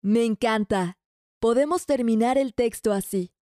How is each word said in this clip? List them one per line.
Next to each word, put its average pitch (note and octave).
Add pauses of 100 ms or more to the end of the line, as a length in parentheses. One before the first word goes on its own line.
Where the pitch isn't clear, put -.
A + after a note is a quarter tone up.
"Me A3
encanta. G#3 (420)
Podemos C#4
terminar A#3+
el C4+
texto A3+
así". F#3+ (140)